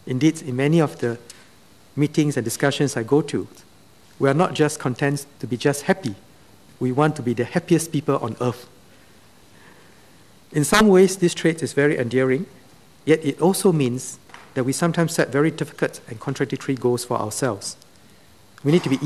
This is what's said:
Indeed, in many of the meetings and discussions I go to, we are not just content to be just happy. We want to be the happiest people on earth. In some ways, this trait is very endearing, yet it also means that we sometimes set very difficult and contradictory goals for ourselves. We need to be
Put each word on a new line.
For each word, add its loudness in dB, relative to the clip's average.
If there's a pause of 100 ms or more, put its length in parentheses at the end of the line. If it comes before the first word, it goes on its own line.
Indeed, 0
in -6
many 4
of 0
the -2 (800)
meetings 0
and -2
discussions -2
I -4
go 2
to, -6 (720)
we 2
are 2
not 2
just 0
content -2 (120)
to -10
be -6
just 0
happy. -2 (640)
We 0
want 2
to -10
be -2
the -2
happiest 0
people -2
on -6
earth. -4 (1800)
In 0
some 4
ways, 6
this 2
trait -2
is -6
very 2
endearing, 0 (580)
yet 2
it -4
also 2
means -2 (360)
that -2
we 0
sometimes 0
set 0
very 2
difficult -6
and -14
contradictory -4
goals 0
for -4
ourselves. -6 (880)
We 4
need 4
to -4
be 2